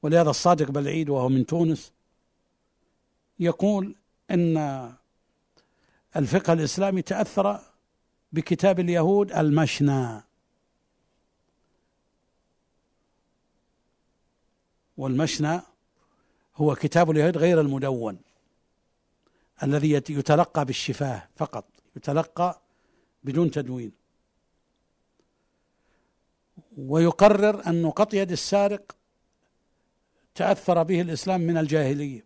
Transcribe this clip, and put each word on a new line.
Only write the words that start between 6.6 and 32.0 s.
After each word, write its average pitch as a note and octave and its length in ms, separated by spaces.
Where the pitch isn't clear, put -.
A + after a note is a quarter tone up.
تأثر G3 580
بكتاب F3 480
اليهود F3 520
المشنى، C#3+ 920
والمشنى D3+ 640
هو D3 180
كتاب D#3+ 360
اليهود D#3 260
غير E3 240
المدون C3 580
الذي C#3+ 280
يت-، D3 200
يتلقى D3+ 540
بالشفاه C3+ 720
فقط، - 280
يتلقى D#3+ 640
بدون C3+ 260
تدوين، B2+ 420
ويقرر F#3+ 920
أن E3+ 240
قط G#3 240
يد G3 180
السارق G3+ 640
تأثر F3 480
به E3+ 180
الإسلام F3+ 400
من E3 160
الجاهلية. C#3+ 680